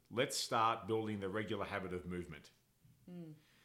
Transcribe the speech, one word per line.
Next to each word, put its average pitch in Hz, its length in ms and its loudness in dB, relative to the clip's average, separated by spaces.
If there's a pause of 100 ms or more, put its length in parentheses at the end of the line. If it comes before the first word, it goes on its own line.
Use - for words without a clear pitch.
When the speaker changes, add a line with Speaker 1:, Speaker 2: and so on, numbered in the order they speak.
(120)
Speaker 1:
"Let's 135 260 2
start 113 500 4
building 107 320 2
the 98 100 0
regular 101 360 0
habit 95 280 -2
of 87 120 -4
movement." 85 440 -6 (600)
Speaker 2:
Mm. 170 260 -12 (300)